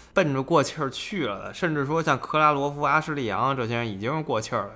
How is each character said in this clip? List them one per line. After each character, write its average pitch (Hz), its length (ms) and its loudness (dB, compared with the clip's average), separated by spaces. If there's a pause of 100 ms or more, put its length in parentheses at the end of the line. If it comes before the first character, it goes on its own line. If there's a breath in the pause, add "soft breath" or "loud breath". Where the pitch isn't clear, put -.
(120 loud breath)
奔 156 220 4
着 135 80 0
过 147 200 4
气 151 200 -2
儿 135 80 -2
去 165 360 -4
了 98 180 -6
的， 101 100 -10
甚 165 200 0
至 143 120 0
说 160 160 0
像 151 160 2
克 - 200 -2
拉 151 140 6
罗 143 180 0
夫、 147 120 -6
阿 147 180 4
什 156 140 -4
利 139 100 -2
杨 113 320 0
这 123 100 -2
些 117 100 -2
人 117 120 -2
已 101 100 -6
经 117 160 -2
是 156 80 -2
过 135 160 -2
气 107 160 -6
儿 104 120 -2
了， 104 100 -14